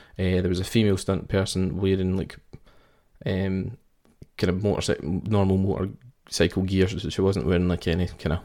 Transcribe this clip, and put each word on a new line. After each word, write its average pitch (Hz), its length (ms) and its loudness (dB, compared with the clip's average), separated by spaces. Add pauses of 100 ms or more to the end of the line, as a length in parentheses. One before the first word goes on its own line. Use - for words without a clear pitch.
(180)
Uh, 92 240 2
there 92 80 0
was 90 100 0
a 90 40 -2
female 104 340 4
stunt 95 300 -2
person 92 520 0
wearing, 95 380 2
like, - 200 -8 (920)
um, 95 500 -2 (600)
kind 92 120 0
of 90 140 0
motorcy-, 90 640 -2
normal 98 300 4
motorcycle - 1080 -2
gear, 95 240 2
so 95 220 -6
she - 120 -2
wasn't 95 240 2
wearing, 90 220 2
like, 87 200 -2
any 87 200 2
kind - 260 -4
of - 120 -2